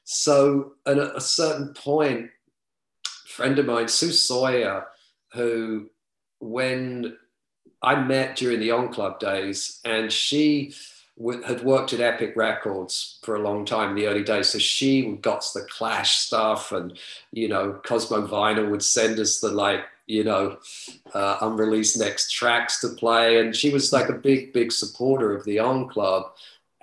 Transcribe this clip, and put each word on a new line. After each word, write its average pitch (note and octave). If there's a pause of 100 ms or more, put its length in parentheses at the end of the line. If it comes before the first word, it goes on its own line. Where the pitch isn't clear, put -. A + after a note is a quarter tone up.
so C#3 (120)
at C#3
a, C#3+
a C3+
certain C#3+
point, C#3+ (800)
a -
friend C3+
of C#3+
mine, A#2
Sue E3
Sawyer, B2 (440)
who A2+ (500)
when B2+ (640)
I C3+
met C3
during B2
the A2+
On A#2+
Club G2+
days, G2
and A2
she D3 (440)
w-, A#2+
had A#2
worked C3+
at A#2+
Epic A#2
Records G#2+
for A2
a G#2
long G#2
time G#2
in G2
the G#2
early G#2
days. G2+
So G#2+
she C3
got -
the G2
Clash -
stuff, A2
and, F2 (320)
you A2+
know, G2+
Cosmo A2
Vinyl G#2+
would G#2
send A2
us G#2
the, G#2+
like, G2+ (220)
you G#2+
know, G2 (560)
uh, G2
unreleased A2
next G#2
tracks A#2+
to A#2+
play. A#2
And A2+
she D3
was, C#3
like, B2+
a B2
big, C3
big A#2
supporter B2
of G2+
the G#2
On B2+
Club. F#2+ (580)